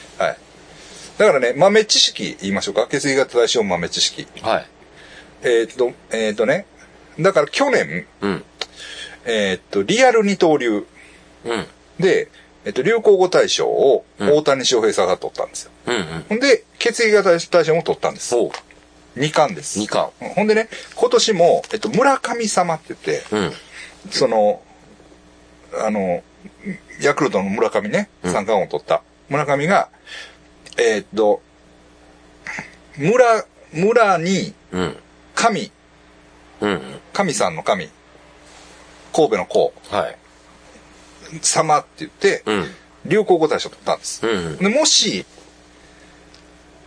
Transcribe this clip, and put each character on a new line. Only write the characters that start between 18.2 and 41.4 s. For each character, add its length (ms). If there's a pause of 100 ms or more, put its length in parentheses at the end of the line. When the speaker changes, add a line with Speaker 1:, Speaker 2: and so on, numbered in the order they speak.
Speaker 1:
す。 140
Speaker 2:
ほ 120
う。 40 (680)
Speaker 1:
二 140
冠 240
で 80
す。 160
Speaker 2:
二 80
冠。 240 (100)
Speaker 1:
う 40
ん。 40
ほ 140
ん 20
で 80
ね、 140 (260)
今 160
年 220
も、 300 (100)
え 40
っ 40
と、 80
村 300
神 280
様 280
っ 60
て 140
言 20
っ 40 (200)
て、 120
Speaker 2:
う 80
ん。 120 (580)
Speaker 1:
そ 180
の、 340 (1200)
あ 60
の、 320 (800)
ヤ 120
ク 100
ル 60
ト 120
の 80
村 200
上 180
ね、 200 (140)
Speaker 2:
う 80
ん。 20
Speaker 1:
三 140
冠 180
王 20
を 40
取 120
っ 40
た。 160 (260)
村 180
上 200
が、 220 (920)
え 180
ー 40
っ 40 (100)
と、 260 (1500)
村、 480 (280)
村 460
に、 360 (180)
Speaker 2:
う 80
ん。 160 (380)
Speaker 1:
神、 360 (920)
Speaker 2:
う 60
ん 40
う 40
ん。 60 (320)
Speaker 1:
神 220
さ 140
ん 80
の 60
神、 260 (1200)
神 180
戸 60
の 100
神、 240 (320)
Speaker 2:
は 80
い。 60 (1300)